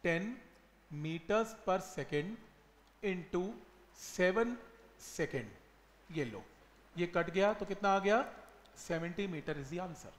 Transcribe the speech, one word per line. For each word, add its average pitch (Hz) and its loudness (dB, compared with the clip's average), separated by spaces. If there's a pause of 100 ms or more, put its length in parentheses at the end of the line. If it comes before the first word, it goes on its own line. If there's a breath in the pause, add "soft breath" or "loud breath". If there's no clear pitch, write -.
टेन 190 0 (560)
meters 165 0 (160)
per 185 4
second 160 -4 (640)
into 180 0 (520)
सेवन 220 2 (600)
second। 135 -2 (680)
ये 156 0
लो, 104 -8 (540)
ये 175 2
कट 175 2
गया 190 4
तो 214 -4
कितना 196 0
आ 196 6
गया? 208 4 (440)
सेवेंटी 170 -2
meter 156 -4
is 135 -8
the 175 -4
answer। 170 -10